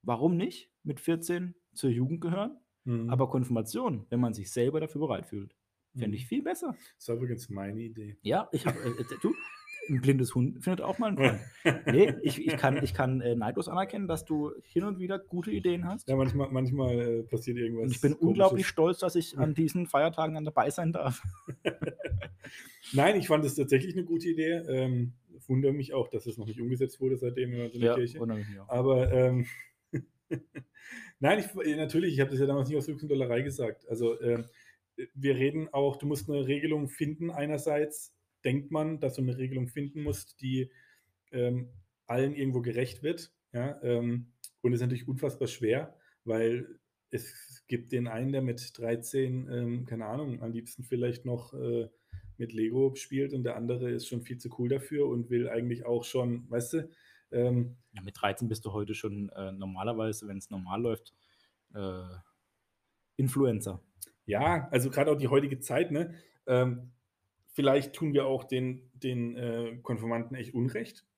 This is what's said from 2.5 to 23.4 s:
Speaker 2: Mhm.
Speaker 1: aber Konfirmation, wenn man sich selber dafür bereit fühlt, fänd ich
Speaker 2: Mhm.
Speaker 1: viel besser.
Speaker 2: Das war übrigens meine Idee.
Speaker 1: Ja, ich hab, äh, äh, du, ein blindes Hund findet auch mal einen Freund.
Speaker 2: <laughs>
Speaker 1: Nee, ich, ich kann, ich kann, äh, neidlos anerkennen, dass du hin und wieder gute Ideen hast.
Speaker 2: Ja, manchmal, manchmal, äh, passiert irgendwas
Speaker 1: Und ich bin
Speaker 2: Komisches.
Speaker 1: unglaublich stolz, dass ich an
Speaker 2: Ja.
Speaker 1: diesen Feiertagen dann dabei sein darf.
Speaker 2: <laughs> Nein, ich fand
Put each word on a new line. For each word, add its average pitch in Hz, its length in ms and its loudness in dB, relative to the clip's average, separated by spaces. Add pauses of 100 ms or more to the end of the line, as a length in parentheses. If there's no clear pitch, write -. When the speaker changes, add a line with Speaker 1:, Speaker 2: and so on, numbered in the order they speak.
Speaker 2:
Mhm. 117 240 -2
Speaker 1:
aber 127 200 4
Konfirmation, 123 800 0
wenn 120 100 0
man 117 140 2
sich 101 180 -8
selber 135 280 2
dafür 151 220 -4
bereit 123 260 -2
fühlt, 101 280 -10 (400)
fänd 107 200 -2
ich 123 80 -6
Speaker 2:
Mhm. - 40 -10
Speaker 1:
viel 269 140 -2
besser. 339 340 -4 (220)
Speaker 2:
Das - 120 -12
war 117 80 2
übrigens 123 320 -4
meine 101 320 -6
Idee. 110 400 -12
Speaker 1:
Ja, 139 300 0
ich - 140 -2
hab, 135 100 0
äh, 123 140 -4
äh, 117 160 -4 (160)
du, 208 120 2 (560)
ein 131 120 2
blindes 127 340 4
Hund 127 280 0
findet 185 180 0
auch - 180 -2
mal 226 80 2
einen 190 100 0
Freund. 113 240 6 (240)
Speaker 2:
<laughs> 147 200 4
Speaker 1:
Nee, 143 360 8
ich, - 240 0
ich 160 100 2
kann, 135 280 4
ich - 100 -2
kann, 131 280 2
äh, 120 140 2
neidlos 120 320 0
anerkennen, 190 400 -2
dass 160 160 -2
du 151 280 0 (120)
hin 175 200 0
und 202 160 -4
wieder 185 180 -2
gute 185 340 -4
Ideen 180 340 0
hast. 190 220 -6
Speaker 2:
Ja, 131 80 4
manchmal, 135 360 2
manchmal, 131 480 2
äh, 117 240 2
passiert 120 340 -2
irgendwas 117 280 0
Speaker 1:
Und 127 60 2
ich 120 100 -2
bin 147 120 6
Speaker 2:
Komisches. 165 140 4
Speaker 1:
unglaublich 190 400 6
stolz, 170 320 4
dass 180 160 0
ich 160 240 0
an 151 100 4
Speaker 2:
Ja. 147 60 0
Speaker 1:
diesen 165 320 2
Feiertagen 156 480 2
dann 151 100 -6
dabei 143 240 2
sein 165 240 0
darf. 139 280 -2 (420)
Speaker 2:
<laughs> - 0 - (1300)
Nein, 151 260 6
ich - 100 0
fand 151 180 6